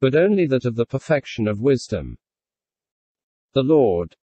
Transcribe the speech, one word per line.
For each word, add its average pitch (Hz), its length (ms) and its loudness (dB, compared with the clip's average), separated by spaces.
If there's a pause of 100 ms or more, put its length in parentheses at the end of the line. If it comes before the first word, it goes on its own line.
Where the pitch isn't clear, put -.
but 131 160 2
only 185 300 2
that 131 180 -2
of 117 120 -4
the 117 100 -2
perfection 131 600 -4
of 104 140 -4
wisdom. 107 560 -2 (1400)
The 135 100 0
Lord, 120 540 2 (200)